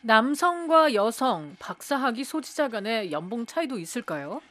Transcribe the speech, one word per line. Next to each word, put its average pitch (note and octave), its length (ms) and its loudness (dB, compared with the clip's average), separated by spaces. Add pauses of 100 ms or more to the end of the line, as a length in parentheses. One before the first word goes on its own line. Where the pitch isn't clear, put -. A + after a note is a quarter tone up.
남성과 D4+ 920 4
여성, G3+ 640 0
박사학위 C4 680 -2
소지자 D4+ 420 -2
간의 G#3+ 460 -4
연봉 F#3+ 320 -4
차이도 C4+ 340 -4
있을까요? E3 720 -6